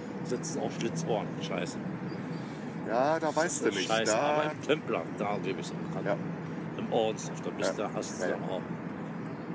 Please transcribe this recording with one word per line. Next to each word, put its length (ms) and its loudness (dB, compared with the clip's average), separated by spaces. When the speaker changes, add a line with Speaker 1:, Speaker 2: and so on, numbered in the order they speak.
Speaker 1:
Sitzen 360 -2
auch 120 2
Schlitzohren. 540 0
Scheiße. 380 -2
Speaker 2:
Ja, 300 4
da 80 0
Speaker 1:
Das 100 2
Speaker 2:
weißt 280 4
du 40 6
Speaker 1:
ist 80 4
Speaker 2:
nicht. 120 2
Speaker 1:
scheiße, 240 6
Speaker 2:
Da 80 6
Speaker 1:
aber 300 4
im 120 -6
Templer, 400 2
da 240 0
gebe 180 0
ich 60 -4
es 60 -4
bekannt. 340 -4
Speaker 2:
Ja. 100 4
Speaker 1:
Im 140 -2
Ordenshof, 500 2
da 80 -2
bist 280 0
Speaker 2:
Ja. 100 0
Speaker 1:
du, 60 -4
hast 260 -2
du 40 2
Speaker 2:
Ja, 80 2
Speaker 1:
dann 160 0
Speaker 2:
ja. 80 0
Speaker 1:
auch. 40 0